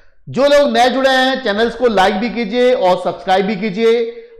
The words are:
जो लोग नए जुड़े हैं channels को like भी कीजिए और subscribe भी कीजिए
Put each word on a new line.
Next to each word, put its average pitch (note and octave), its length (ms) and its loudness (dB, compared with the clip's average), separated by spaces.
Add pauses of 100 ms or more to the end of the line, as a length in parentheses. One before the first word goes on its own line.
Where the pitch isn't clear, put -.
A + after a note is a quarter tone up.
(300)
जो D3+ 140 -2
लोग C#4+ 280 4
नए A#3 180 2
जुड़े C4 200 0
हैं C4 340 0
channels A3+ 320 -2
को B3 120 0
like G3 280 2
भी A3+ 140 -4
कीजिए A#3+ 440 0
और F#3 300 0
subscribe F#3 420 -2
भी G#3+ 100 -2
कीजिए A3+ 600 -2 (220)